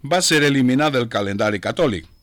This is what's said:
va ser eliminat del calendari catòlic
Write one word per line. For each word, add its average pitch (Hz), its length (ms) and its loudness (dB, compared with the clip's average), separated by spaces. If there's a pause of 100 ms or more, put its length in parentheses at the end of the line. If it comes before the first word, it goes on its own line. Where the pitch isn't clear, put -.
va 175 180 0
ser 151 240 2
eliminat 139 480 2
del 120 140 -2
calendari 104 520 -2
catòlic 107 460 -2 (160)